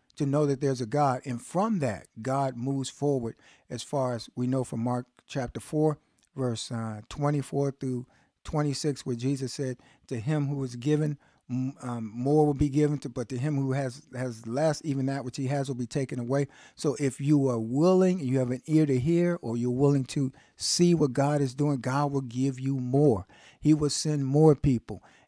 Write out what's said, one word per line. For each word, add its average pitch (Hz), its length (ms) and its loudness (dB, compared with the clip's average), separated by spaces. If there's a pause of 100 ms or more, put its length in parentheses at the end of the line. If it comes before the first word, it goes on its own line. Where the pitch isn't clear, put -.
(160)
to 147 100 -2
know 147 200 2
that 139 140 0
there's 135 200 0
a 120 60 -6
God. 131 380 0
And 123 160 -6
from 208 400 -2
that, 113 260 -4 (140)
God 131 360 -2
moves 135 340 -4
forward 135 440 -2 (360)
as - 120 -10
far 131 320 -4
as 113 220 -10
we 123 100 -2
know 131 160 0
from 123 180 -6
Mark 123 260 -2 (200)
chapter 139 340 -8
four, 151 380 0 (380)
verse, 123 340 -4
uh, 113 380 -6
twenty-four 143 720 -2
through 127 260 -6 (380)
twenty-six, 147 640 -2
where 123 100 -2
Jesus 131 360 -4
said, 127 240 -6 (320)
"To 127 100 -4
him 143 300 -2
who 139 160 -4
is 123 120 -8
given, 147 420 0 (320)
m-, 131 320 -2
um, 117 320 -6
more 143 320 2
will 147 80 2
be 147 140 0
given 147 300 2
to, 139 100 -10
but 120 200 -8
to 127 100 -6
him 147 180 -2
who 135 160 0
has, 131 300 -6 (140)
has 117 300 -8
less, 143 380 0
even 135 220 -2
that 135 180 -4
which 123 120 -10
he 135 120 -2
has 139 200 -2
will 135 60 -4
be 120 120 -6
taken 131 320 -4
away." 135 300 0 (260)
So 143 240 -2
if 139 220 -2
you 139 280 4
are 120 120 0
willing, 180 600 4
you 135 180 0
have 123 120 2
an 127 160 -4
ear 156 200 4
to 131 120 4
hear, 170 440 2
or 117 140 -4
you're 123 140 0
willing 139 360 4
to 135 260 -2 (240)
see - 380 4
what 151 180 2
God 143 280 2
is 131 140 0
doing, 143 260 0
God 139 300 0
will 139 120 -2
give 127 360 -2
you 135 200 -2
more. 127 480 4 (340)
He 151 140 6
will 147 160 2
send 151 340 -2
more 147 300 8
people, 117 480 0 (260)